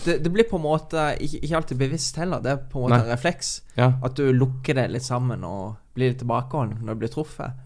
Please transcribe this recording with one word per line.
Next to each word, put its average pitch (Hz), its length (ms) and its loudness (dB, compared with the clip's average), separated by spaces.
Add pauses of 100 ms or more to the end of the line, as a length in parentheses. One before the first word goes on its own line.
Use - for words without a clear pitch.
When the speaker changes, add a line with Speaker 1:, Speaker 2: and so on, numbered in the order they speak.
Speaker 1:
det, 165 180 2
det 165 120 0
blir 226 120 6
på 196 120 -2
en 156 80 -2
måte 156 400 0 (160)
ikke, - 180 -2
ikke 160 160 0
alltid 156 240 -2
bevisst 139 400 -2
heller. 165 220 -2
Det 123 100 0
er 135 80 -2 (100)
på - 80 -6
en 127 60 0
måte 120 140 6
Speaker 2:
Nei. 110 80 4
Speaker 1:
en 117 80 0
refleks. 151 400 -2 (240)
Speaker 2:
Ja. 123 100 8 (140)
Speaker 1:
At 131 160 -2
du 143 120 2
lukker 131 480 2
det 123 120 2
litt 120 160 -4
sammen 123 380 -2
og 98 340 -8 (160)
blir 123 180 2
litt 127 100 -8
tilbakeholden 117 640 -2
når 110 100 -4
du 110 80 -4
blir 113 120 -4
truffet. - 520 -8